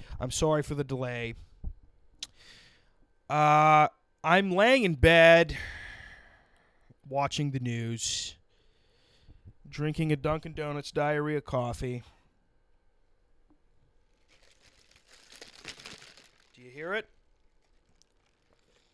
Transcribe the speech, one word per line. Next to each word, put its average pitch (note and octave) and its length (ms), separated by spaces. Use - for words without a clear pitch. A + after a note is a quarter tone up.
I'm B2+ 120
sorry D#3 320
for - 100
the C#3+ 100
delay. B2 520
Uh, D3+ 600
I'm F#3+ 260
laying A3 360
in E3+ 100
bed E3 600
watching C#3 440
the C3 80
news. A#2 800
Drinking D3+ 400
a D3+ 60
Dunkin' D#3 360
Donuts D3 380
diarrhea D3 500
coffee. B2 640
Do B2 80
you B2 80
hear D#3 240
it? G#3+ 140